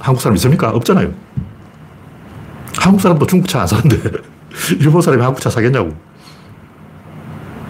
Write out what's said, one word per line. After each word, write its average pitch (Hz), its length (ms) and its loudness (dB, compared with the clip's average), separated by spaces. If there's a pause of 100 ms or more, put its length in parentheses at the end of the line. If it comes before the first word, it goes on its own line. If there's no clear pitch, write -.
한국 131 200 0
사람 120 160 2
있습니까? 123 340 2
없잖아요. 120 420 0 (1700)
한국 190 220 4
사람도 175 260 2
중국 185 220 2
차 - 120 -2
안 90 80 -2
사는데 107 280 2 (460)
<laughs> - 380 -4
일본 156 200 4
사람이 143 220 2
한국 131 180 0
차 117 100 -2
사겠냐고. 110 440 0 (1800)